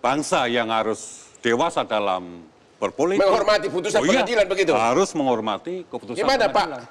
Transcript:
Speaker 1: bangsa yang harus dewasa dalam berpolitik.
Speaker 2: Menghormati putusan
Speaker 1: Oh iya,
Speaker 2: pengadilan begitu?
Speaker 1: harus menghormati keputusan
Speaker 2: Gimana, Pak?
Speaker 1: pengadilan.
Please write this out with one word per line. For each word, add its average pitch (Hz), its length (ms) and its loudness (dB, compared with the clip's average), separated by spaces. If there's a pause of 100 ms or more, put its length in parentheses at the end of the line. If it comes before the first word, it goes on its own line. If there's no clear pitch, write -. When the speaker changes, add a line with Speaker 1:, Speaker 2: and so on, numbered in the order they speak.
Speaker 1:
bangsa 143 420 0
yang 120 240 0
harus 110 640 -4 (100)
dewasa 131 400 0
dalam 92 640 -4 (320)
berpolitik. 160 480 0
Speaker 2:
Menghormati 208 400 2
putusan 185 320 -2
Speaker 1:
Oh 156 80 2
iya, 254 160 4
Speaker 2:
pengadilan 214 240 2
begitu? 185 240 0
Speaker 1:
harus 131 480 2
menghormati 127 720 -2
keputusan 120 240 -10
Speaker 2:
Gimana, 233 320 2
Pak? 185 80 -2
Speaker 1:
pengadilan. 160 360 -2